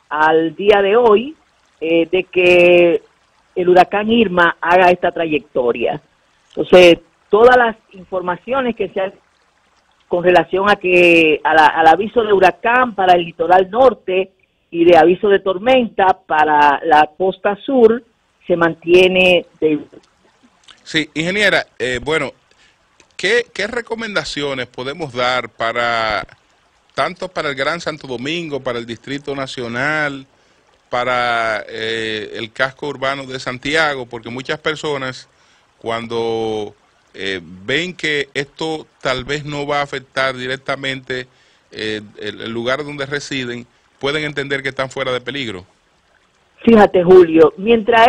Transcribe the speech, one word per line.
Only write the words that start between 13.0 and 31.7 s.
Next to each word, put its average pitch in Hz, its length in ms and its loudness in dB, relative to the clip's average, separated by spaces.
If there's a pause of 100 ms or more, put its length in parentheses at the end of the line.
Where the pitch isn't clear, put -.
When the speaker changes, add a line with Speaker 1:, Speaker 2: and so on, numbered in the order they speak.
Speaker 1:
el 175 120 2
litoral 180 460 0
norte 196 580 0 (400)
y 170 160 0
de 175 100 8
aviso 180 320 4
de 196 120 4
tormenta 196 880 0
para 151 560 2
la 151 340 4
costa 190 380 -2
sur, 240 480 2 (420)
se 180 100 0
mantiene 180 920 2 (120)
de 156 200 0 (1040)
Speaker 2:
Sí, 151 320 -6
ingeniera, 180 500 -2 (140)
eh, 123 200 -4
bueno, 147 320 -6 (840)
¿qué, 233 340 -2
qué 190 140 -8
recomendaciones 190 1000 -8
podemos 139 460 -12
dar 123 360 -4
para, 117 800 -4 (640)
tanto 175 340 -6
para 156 220 -8
el 135 60 -6
Gran 151 260 -4
Santo 151 240 -10
Domingo, 143 540 -8
para 127 180 -8
el 120 80 -10
Distrito 139 480 -12
Nacional, 135 920 -6 (640)
para, 120 760 -2
eh, 110 680 -8